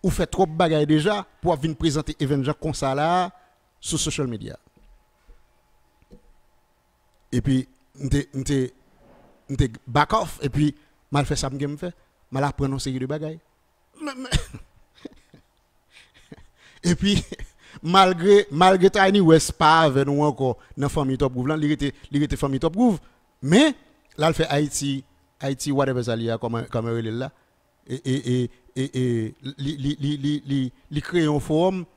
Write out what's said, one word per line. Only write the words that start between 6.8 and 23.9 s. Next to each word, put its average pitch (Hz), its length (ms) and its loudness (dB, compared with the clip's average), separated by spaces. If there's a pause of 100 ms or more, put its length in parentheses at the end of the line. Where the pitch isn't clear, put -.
Et 123 80 0
puis, 131 280 0 (280)
m'te, 139 360 -2
m'te, 131 400 -2 (760)
m'te 139 220 -2 (140)
back 143 280 0
off. 214 300 -4
Et 147 60 -4
puis, 143 280 0 (340)
mal 143 160 0
fait 151 80 -2
ça, 131 160 -4
m'te 143 260 -6
fait. 175 160 -10 (380)
Mal 135 140 -2
apprendre 139 300 -4
une 135 40 -4
série 131 220 -6
de 131 60 -6
bagailles. 156 340 -8 (600)
Mais, 294 160 -8
mais 254 140 -12 (2500)
<laughs> 175 60 2
et 175 40 4
puis, 196 300 0 (580)
malgré, 185 680 6
malgré 185 380 6
Tiny 196 300 4
West 160 340 6
pas 160 260 6
avec 139 260 4
nous 143 160 0
encore 135 360 0 (180)
dans 135 80 -4
la 143 40 0
famille 135 300 -2
Top 135 140 0
Groove, 123 160 -4
là, 156 80 0
il 151 160 0
était, 143 200 -2 (200)
il 143 100 0
était 143 140 -4
famille 135 240 -2
Top 160 160 -2
Groove. 220 240 2 (420)
Mais, 240 320 4 (420)